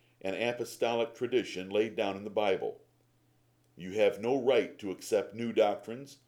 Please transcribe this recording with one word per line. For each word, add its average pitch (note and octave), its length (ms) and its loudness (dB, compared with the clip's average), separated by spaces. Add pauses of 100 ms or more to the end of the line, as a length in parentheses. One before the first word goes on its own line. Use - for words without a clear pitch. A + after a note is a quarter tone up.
(220)
and F#2+ 160 -4
apostolic A#2 760 -2
tradition G#2 560 -2
laid G#2 280 0
down G2+ 180 0
in G2 80 -10
the G#2+ 60 -8
Bible. G2 500 0 (960)
You F2+ 180 -10
have G2+ 280 4
no B2+ 200 0
right A#2+ 380 2
to G2+ 120 -6
accept G2 440 0
new A#2 160 -6
doctrines, A2 640 0 (100)